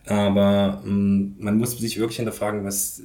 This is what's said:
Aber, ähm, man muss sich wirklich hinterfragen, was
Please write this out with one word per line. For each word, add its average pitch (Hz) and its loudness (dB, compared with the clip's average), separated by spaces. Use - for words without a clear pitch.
Aber, 101 2
ähm, 101 2
man 104 0
muss 120 0
sich 110 -4
wirklich 117 -2
hinterfragen, 107 -4
was - -6